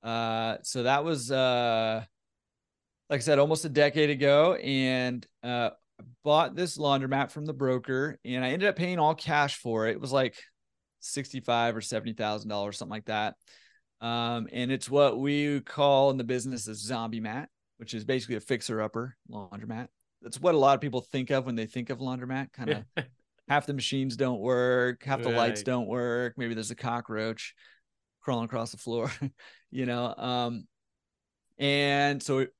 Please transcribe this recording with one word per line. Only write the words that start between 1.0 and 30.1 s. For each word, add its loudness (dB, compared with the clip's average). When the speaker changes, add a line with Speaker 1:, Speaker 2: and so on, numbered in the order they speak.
Speaker 1:
was, -2
uh, 2
like 2
I -6
said, 6
almost 4
a -2
decade 4
ago, 6
and, 0
uh, -2
bought 4
this -4
laundromat 0
from -10
the -6
broker, -2
and -4
I 0
ended 2
up -2
paying -2
all 4
cash 0
for 0
it. 2
It -4
was, -6
like, 2
sixty-five -2
or -6
seventy -6
thousand -4
dollars, -4
something -10
like -10
that. -2
Um, -2
and -2
it's -4
what 6
we 0
call 4
in 0
the -2
business -4
a -8
zombie -6
mat, -8
which -14
is -6
basically -2
a -4
fixer-upper -4
laundromat. -10
That's -12
what 4
a 6
lot 8
of -2
people -4
think -6
of 2
when -4
they -4
think -8
of -6
laundromat. -6
Kinda -4
Speaker 2:
<laughs> -14
Speaker 1:
half 2
the -2
machines -2
don't 0
work, 2
half -2
the -2
lights 2
Speaker 2:
Right. -6
Speaker 1:
don't 0
work. -2
Maybe -4
there's -6
a -10
cockroach -4
crawling -2
across -4
the -16
floor, -4
<laughs> -20
you -4
know? -2